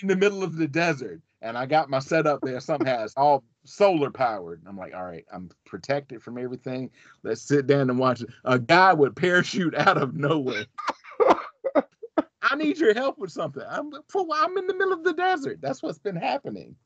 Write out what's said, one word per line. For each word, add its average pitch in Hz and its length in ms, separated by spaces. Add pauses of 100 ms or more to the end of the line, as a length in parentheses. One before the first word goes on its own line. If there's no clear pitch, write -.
in 190 60
the 190 80
middle 196 260
of 160 140
the 160 120
desert 131 520 (200)
and 113 180
I 131 80
got 147 240
my 139 80
setup 151 440
there 127 180
somehow. 131 440
It's 110 120
all 143 280 (200)
solar 160 460
powered. 92 560
I'm 98 100
like, 90 180
"All 92 100
right, 87 280
I'm 92 180 (140)
protected 135 580
from 120 160
everything. 127 520 (320)
Let's 110 200
sit 139 240
down 139 240
and 123 80
watch 123 240
it." - 80 (140)
A 127 140
guy 175 340
would 139 240
parachute 175 580
out 160 240
of 135 160
nowhere. 139 520 (540)
<laughs> - 1200
"I 247 140
need 302 220
your 220 160
help 262 240
with 190 140
something. 139 360
I'm, 285 240 (160)
for, 381 260
I'm 330 220
in 370 100
the 381 80
middle 381 180
of 330 120
the 359 100
desert." 311 460
That's - 220
what's 302 160
been 196 180
happening. 135 680